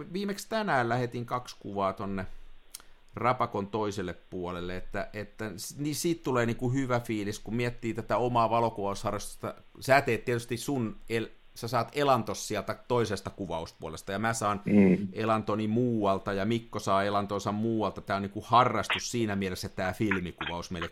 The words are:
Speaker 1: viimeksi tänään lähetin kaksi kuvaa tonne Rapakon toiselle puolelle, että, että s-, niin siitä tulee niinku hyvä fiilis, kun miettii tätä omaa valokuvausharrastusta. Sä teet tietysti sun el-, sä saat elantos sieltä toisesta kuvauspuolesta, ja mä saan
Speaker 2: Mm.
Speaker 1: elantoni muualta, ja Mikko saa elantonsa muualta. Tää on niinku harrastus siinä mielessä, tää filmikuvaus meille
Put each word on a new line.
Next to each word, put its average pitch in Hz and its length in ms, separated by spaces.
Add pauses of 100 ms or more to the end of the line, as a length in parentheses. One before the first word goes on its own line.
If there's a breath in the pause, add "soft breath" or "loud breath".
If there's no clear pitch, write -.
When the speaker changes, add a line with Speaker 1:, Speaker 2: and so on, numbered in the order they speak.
(140)
Speaker 1:
viimeksi 196 360
tänään 160 400
lähetin 120 360
kaksi 123 340
kuvaa 98 340
tonne 95 320 (880 soft breath)
Rapakon 117 520
toiselle 101 460 (160)
puolelle, 90 480
että, 95 360
että 107 440
s-, - 200
niin 147 180
siitä 165 280
tulee 123 220
niinku 117 260
hyvä 127 280
fiilis, 104 400
kun 104 160
miettii 120 380
tätä 107 240
omaa 120 320
valokuvausharrastusta. 104 1040 (260)
Sä 135 220
teet 117 240
tietysti 117 320
sun 120 380 (140)
el-, 113 180 (280)
sä 120 120
saat 117 260
elantos 127 540
sieltä 104 280 (120)
toisesta 104 420
kuvauspuolesta, 82 840
ja 98 80
mä 113 140
saan 104 320
Speaker 2:
Mm. 98 480
Speaker 1:
elantoni 107 540
muualta, 107 640
ja 98 120
Mikko 117 340
saa 98 240
elantonsa 101 480
muualta. 107 500
Tää 101 140
on 98 60
niinku 98 260
harrastus 117 640
siinä 110 240
mielessä, 95 340
tää 92 240
filmikuvaus 90 800
meille 85 200